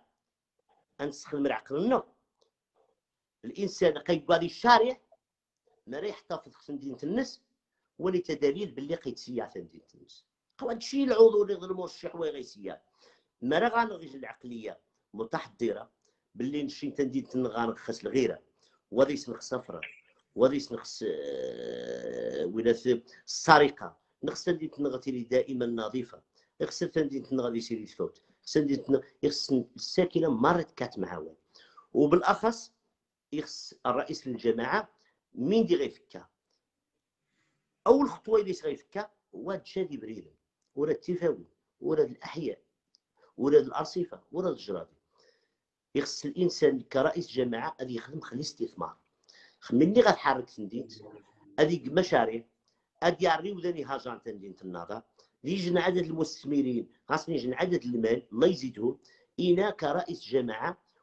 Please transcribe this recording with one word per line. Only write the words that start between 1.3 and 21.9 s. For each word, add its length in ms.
المرعقل 500
لنا. 200
الإنسان 540
قيد 280
قاضي 200
الشارع، 540
ما 140
راه 60
يحتفظ 460
في 200
مدينة 300
الناس، 400
ولي 200
تدليل 520
باللي 240
قيد 240
سياسة 420
ديال 260
تونس. 400
هو 60
هادشي 360
العضو 380
اللي 120
غير 200
مرشح 420
وغير 260
سياسة. 380
ما 160
راه 100
غانغيج 480
العقلية 640
متحضرة 760
باللي 280
نشي 280
تندير 340
تن 220
غانغخس 600
الغيرة، 360
وغادي 220
يسنخ 280
سفرة، 400
وغادي 220
يسنخ 280
س-، 240
آه، 1400